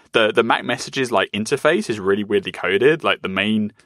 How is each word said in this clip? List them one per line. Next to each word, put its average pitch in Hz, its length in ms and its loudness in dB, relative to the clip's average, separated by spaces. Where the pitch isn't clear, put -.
the, 113 200 4
the 113 120 2
Mac 117 200 0
Messages, 123 480 -4
like, 95 200 0
interface 151 580 -2
is 104 100 -2
really 98 240 0
weirdly 98 280 -2
coded. 101 520 2
Like, 98 180 0
the 104 80 -6
main 104 440 -2